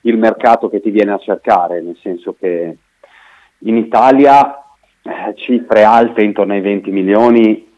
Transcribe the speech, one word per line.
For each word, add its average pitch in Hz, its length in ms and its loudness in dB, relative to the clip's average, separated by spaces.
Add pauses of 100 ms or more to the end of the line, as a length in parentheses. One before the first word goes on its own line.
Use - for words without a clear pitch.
il 113 160 -2
mercato 113 520 0
che 101 120 -6
ti 110 80 -4
viene 101 220 0
a 98 80 -6
cercare, 87 640 -2
nel 85 200 -14
senso 92 360 -12
che 85 400 -8 (840)
in 113 180 -2
Italia, 135 840 2 (420)
eh, - 320 -12
cifre 110 480 0
alte 117 380 2
intorno 101 320 -2
ai 98 80 -4
venti 98 300 -4
milioni 110 880 2